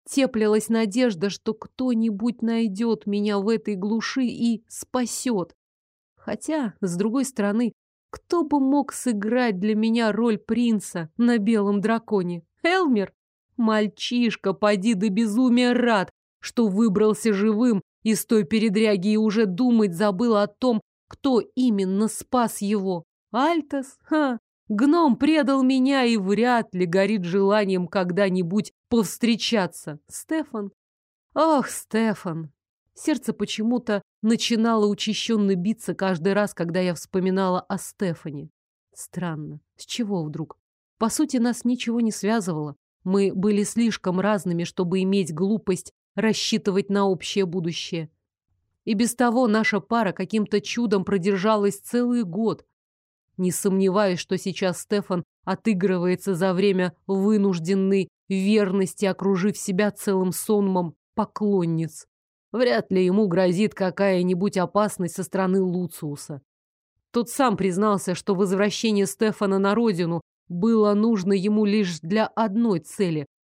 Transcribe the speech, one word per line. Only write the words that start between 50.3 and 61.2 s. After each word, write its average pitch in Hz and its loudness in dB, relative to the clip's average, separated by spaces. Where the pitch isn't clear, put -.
чудом 202 -2
продержалась 202 0
целый 240 -2
год. 185 -4
Не 185 0
сомневаюсь, 190 0
что - -4
сейчас 180 -4
Стефан 190 -2
отыгрывается 185 0
за 185 0
время 185 0
вынужденной 196 2
верности, 196 0
окружив 190 0
себя 202 0
целым 190 -2
сонмом 185 0
поклонниц. 175 -2